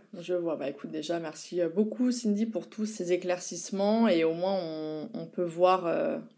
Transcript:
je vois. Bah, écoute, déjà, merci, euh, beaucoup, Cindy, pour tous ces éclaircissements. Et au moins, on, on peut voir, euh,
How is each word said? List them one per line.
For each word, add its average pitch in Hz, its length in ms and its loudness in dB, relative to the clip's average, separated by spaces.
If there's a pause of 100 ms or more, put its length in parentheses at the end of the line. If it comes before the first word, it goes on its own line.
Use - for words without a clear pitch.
(120)
je 175 220 -6
vois. 170 240 0
Bah, 139 100 -4
écoute, 143 240 -8
déjà, 160 300 -4
merci, 165 400 -4
euh, 170 80 2
beaucoup, 214 420 0
Cindy, 220 340 2
pour 170 240 -4
tous 214 160 -6
ces 180 280 -2
éclaircissements. 190 960 2
Et 165 160 4
au 160 80 2
moins, 180 220 0
on, 156 580 -4
on 165 120 -6
peut 175 200 -2
voir, 175 400 4
euh, 160 340 0 (180)